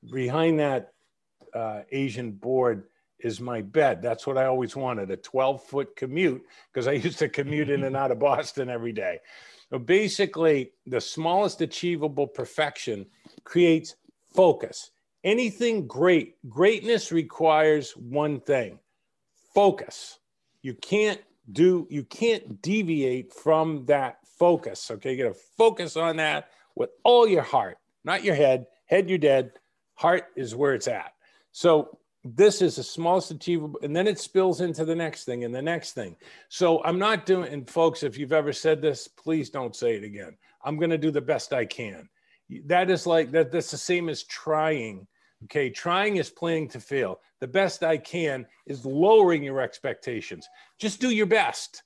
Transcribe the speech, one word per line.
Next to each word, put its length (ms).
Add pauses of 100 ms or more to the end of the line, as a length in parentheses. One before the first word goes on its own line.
(120)
Behind 480
that, 340 (600)
uh, 280 (100)
Asian 400
board 540 (340)
is 200
my 220
bed. 400
That's 260
what 100
I 80
always 300
wanted, 360
a 60
twelve-foot 760
commute, 500 (280)
'cause 140
I 60
used 260
to 100
commute 400
in 140
and 120
out 160
of 80
Boston 500
every 240
day. 260 (500)
So 100
basically, 960 (120)
the 160
smallest 600
achievable 680
perfection 840 (340)
creates 520 (380)
focus. 580 (320)
Anything 640
great, 500 (100)
greatness 640
requires 840
one 420
thing, 400 (760)
focus. 680 (420)
You 140
can't 460 (300)
do, 380
you 140
can't 580
deviate 720
from 520
that 400
focus, 680
okay? 220
You 100
gotta 100
focus 640
on 200
that 340 (240)
with 160 (120)
all 240
your 140
heart, 380 (240)
not 200
your 120
head. 320 (180)
Head, 240
you're 80
dead. 420 (360)
Heart 400
is 200
where 200
it's 120
at. 260 (380)
So 460 (380)
this 260
is 140
the 80
smallest 480
achievable, 520
and 120
then 120
it 120
spills 420
into 240
the 100
next 300
thing 180
and 100
the 80
next 320
thing. 220 (340)
So 340
I'm 160
not 260
doing, 260
and 180
folks, 340
if 140
you've 160
ever 180
said 300
this, 260
please 420
don't 260
say 200
it 80
again. 340 (260)
"I'm 140
gonna 200
do 140
the 100
best 320
I 120
can." 440 (560)
That 240
is 160
like, 260
that, 200
that's 200
the 60
same 320
as 140
trying. 840 (380)
Okay, 240
trying 480
is 120
planning 400
to 100
fail. 420 (180)
The 80
best 360
I 140
can 500 (180)
is 200
lowering 580
your 180
expectations. 840 (320)
Just 200
do 120
your 160
best. 580